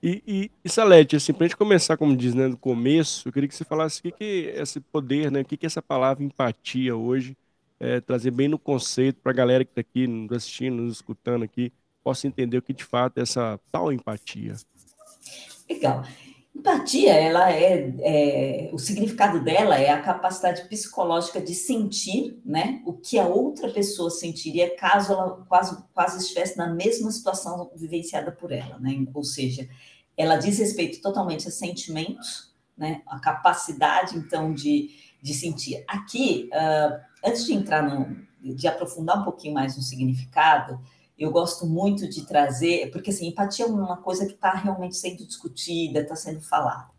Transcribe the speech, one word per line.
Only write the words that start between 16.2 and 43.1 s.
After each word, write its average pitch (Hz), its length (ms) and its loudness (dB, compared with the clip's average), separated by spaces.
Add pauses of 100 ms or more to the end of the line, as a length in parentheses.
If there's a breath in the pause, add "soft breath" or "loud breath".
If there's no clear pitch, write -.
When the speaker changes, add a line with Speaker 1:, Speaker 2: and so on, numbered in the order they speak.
Speaker 2:
Empatia, 349 600 4
ela 165 380 6
é, 160 480 4
é, 143 760 2
o 156 60 -6
significado 202 600 2
dela 170 380 4
é 139 140 4
a 147 100 2
capacidade 185 680 -2
psicológica 175 720 -2
de 175 140 -6
sentir, - 920 -2
né, 160 420 -2
o - 80 -6
que - 260 -2
a 147 80 4
outra - 420 0
pessoa 185 400 -2
sentiria 170 680 -4
caso 196 380 2
ela 185 340 -2
quase, 185 340 2 (120)
quase 180 240 0
estivesse - 400 -4
na 170 100 -4
mesma 214 440 0
situação 180 640 -6
vivenciada 165 560 -6
por - 200 -12
ela, - 280 -10
né? 131 340 -2
Ou 147 100 -8
seja, 131 460 -6 (480 loud breath)
ela 160 180 4
diz 202 240 0
respeito 175 420 -2
totalmente 180 460 -4
a 165 40 -10
sentimentos, 175 1000 -8 (240)
né? 156 300 -6
A 135 120 -12
capacidade, 160 960 0
então, 156 360 -4
de, 143 380 0 (300 loud breath)
de 139 120 -8
sentir. - 540 -6
Aqui, 226 640 -2
ah, 151 460 2 (260)
antes 233 200 0
de 294 80 0
entrar 190 280 2
no, 139 360 -2 (380)
de 131 120 -2
aprofundar 175 540 -2
um - 20 -4
pouquinho 156 300 -8
mais 135 220 -2
no 135 60 -8
significado, 131 960 0 (380 loud breath)
eu 151 140 -2
gosto 170 360 0
muito 196 420 0
de 147 160 -10
trazer, 165 680 2
porque, 185 200 -6